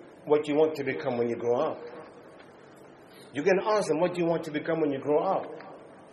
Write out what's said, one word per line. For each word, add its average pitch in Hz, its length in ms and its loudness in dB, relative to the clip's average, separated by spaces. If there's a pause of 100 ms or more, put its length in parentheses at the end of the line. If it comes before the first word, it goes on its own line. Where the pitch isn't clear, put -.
(260)
"What 151 180 4
do 147 80 -2
you 143 80 2
want 156 160 4
to 139 80 -4
become 131 340 -2
when 120 120 2
you 117 60 -2
grow 117 240 0
up?" 147 200 -2 (1500)
You 131 80 -4
can 185 240 4
ask 214 220 2
them, 156 120 2
"What 175 140 2
do 175 80 -2
you 165 60 2
want 165 160 0
to 156 80 -8
become 160 300 -2
when 147 100 2
you 135 80 -4
grow 147 180 2
up?" 175 300 0 (640)